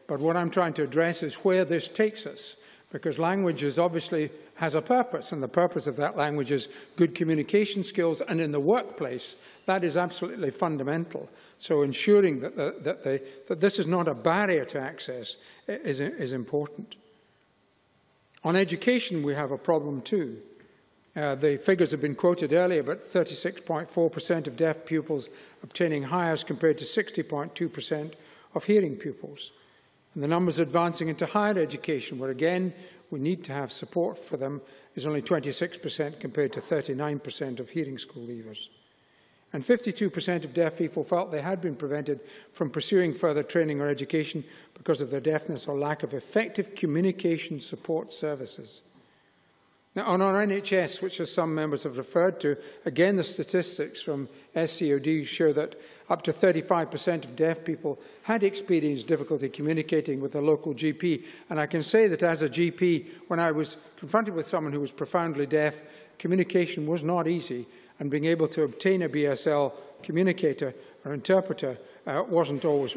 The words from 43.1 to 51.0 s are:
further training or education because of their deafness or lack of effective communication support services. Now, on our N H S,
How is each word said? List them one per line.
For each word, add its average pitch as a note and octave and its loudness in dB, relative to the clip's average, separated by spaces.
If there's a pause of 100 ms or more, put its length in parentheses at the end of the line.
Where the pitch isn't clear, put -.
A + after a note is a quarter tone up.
further D3+ 2
training D3+ 0
or D3 0
education D3 -2 (300)
because D3 0
of B2+ -4
their C#3 -2
deafness D3+ -2
or C#3+ -4
lack D3 -2
of D#3 -6
effective G#3 -2
communication E3+ 0
support - -6
services. - -8 (1120)
Now, C#4+ -4
on F#3 4
our G3 4
N G#3 2
H G3+ -2
S, F3 0